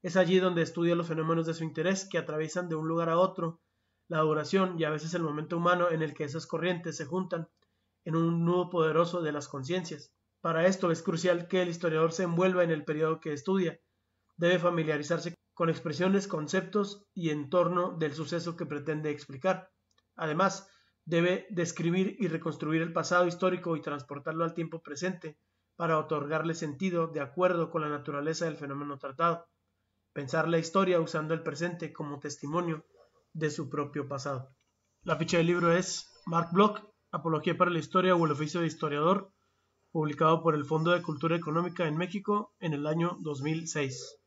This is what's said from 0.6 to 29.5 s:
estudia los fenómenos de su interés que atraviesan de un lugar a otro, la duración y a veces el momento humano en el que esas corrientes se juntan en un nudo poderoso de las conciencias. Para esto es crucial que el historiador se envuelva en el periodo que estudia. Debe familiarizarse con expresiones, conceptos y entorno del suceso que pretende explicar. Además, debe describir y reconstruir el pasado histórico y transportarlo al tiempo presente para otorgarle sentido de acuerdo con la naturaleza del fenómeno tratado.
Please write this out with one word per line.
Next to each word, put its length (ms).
estudia 340
los 120
fenómenos 380
de 80
su 100
interés 460
que 80
atraviesan 500
de 80
un 140
lugar 200
a 80
otro, 440
la 100
duración 580
y 60
a 60
veces 240
el 100
momento 320
humano 340
en 120
el 120
que 120
esas 200
corrientes 520
se 80
juntan 420
en 140
un 260
nudo 260
poderoso 520
de 100
las 160
conciencias. 640
Para 240
esto 260
es 100
crucial 460
que 140
el 80
historiador 420
se 120
envuelva 420
en 60
el 120
periodo 380
que 100
estudia. 480
Debe 240
familiarizarse 760
con 160
expresiones, 580
conceptos 840
y 160
entorno 680
del 180
suceso 420
que 100
pretende 460
explicar. 580
Además, 520
debe 460
describir 680
y 100
reconstruir 540
el 120
pasado 340
histórico 480
y 60
transportarlo 640
al 120
tiempo 260
presente 560
para 240
otorgarle 560
sentido 520
de 120
acuerdo 500
con 120
la 80
naturaleza 560
del 120
fenómeno 400
tratado. 480